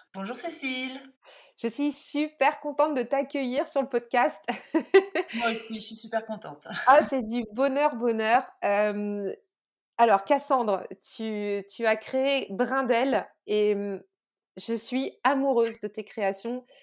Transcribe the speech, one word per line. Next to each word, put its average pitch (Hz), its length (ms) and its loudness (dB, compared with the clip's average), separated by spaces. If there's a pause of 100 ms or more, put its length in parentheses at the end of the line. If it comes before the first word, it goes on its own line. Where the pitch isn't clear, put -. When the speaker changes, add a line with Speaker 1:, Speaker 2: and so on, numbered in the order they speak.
(140)
Speaker 1:
Bonjour 196 220 -8
Cécile. 262 640 -6 (560)
Speaker 2:
Je 233 120 -4
suis 285 240 -2
super 302 680 -2
contente 294 340 0
de 254 80 0
t'accueillir 269 680 -2
sur 277 140 -2
le 226 60 -4
podcast. 240 520 0 (340)
<laughs> - 0 - (640)
Speaker 1:
Moi 233 140 0
aussi, 220 260 -6
je 196 80 -10
suis 226 120 -10
super 226 300 -6
contente. 202 400 -12 (100)
<laughs> - 100 0
Speaker 2:
Ah, 285 220 12
c'est 262 140 0
du 226 300 -4
bonheur, 269 440 2
bonheur. 226 480 2 (200)
Euh, 208 680 0 (640)
alors 220 260 6
Cassandre, 254 600 2 (180)
tu, 208 680 -6
tu 233 160 -4
as 220 100 4
créé 262 540 -2
Brindel 240 760 0 (200)
et, 208 280 2
mmh, 202 280 -4 (540)
je 226 180 -4
suis 247 500 -4
amoureuse 254 560 2
de 202 80 -8
tes 208 160 -10
créations. 226 600 -6 (160)